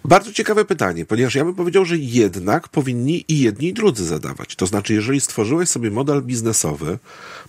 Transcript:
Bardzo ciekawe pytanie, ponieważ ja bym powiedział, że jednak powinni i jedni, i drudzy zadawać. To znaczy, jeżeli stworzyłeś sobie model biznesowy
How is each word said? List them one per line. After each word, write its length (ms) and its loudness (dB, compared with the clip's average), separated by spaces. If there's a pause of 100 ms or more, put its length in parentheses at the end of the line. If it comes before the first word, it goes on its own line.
Bardzo 260 6
ciekawe 320 2
pytanie, 420 -2
ponieważ 280 0
ja 100 2
bym 100 -2
powiedział, 300 2
że 120 0
jednak 720 0
powinni 600 -2
i 120 2
jedni, 280 0
i 60 -4
drudzy 300 2
zadawać. 520 -8
To 100 0
znaczy, 280 0
jeżeli 260 0
stworzyłeś 480 0
sobie 220 -2
model 320 0
biznesowy 760 -2 (500)